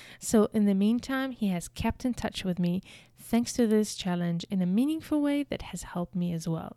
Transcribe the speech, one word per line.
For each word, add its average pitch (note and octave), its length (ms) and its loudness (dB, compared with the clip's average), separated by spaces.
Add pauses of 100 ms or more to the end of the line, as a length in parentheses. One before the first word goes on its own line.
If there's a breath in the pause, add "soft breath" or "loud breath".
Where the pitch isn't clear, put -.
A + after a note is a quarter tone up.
(200 loud breath)
So A3 340 4
in G#3+ 120 4
the G3+ 100 4
meantime, B3 560 0
he A3 160 -2
has F3 200 -2
kept - 380 -4
in B3 80 0
touch - 320 -6
with F3+ 140 -2
me F3 240 0 (340 loud breath)
thanks - 360 -2
to A#3+ 120 2
this G#3+ 300 2
challenge E3+ 560 -2
in F#3+ 100 0
a F3+ 60 2
meaningful D4 520 0
way C#4+ 220 2
that - 220 -6
has - 180 -10
helped - 320 -6
me F3 180 0
as E3 160 -4
well. E3 300 -4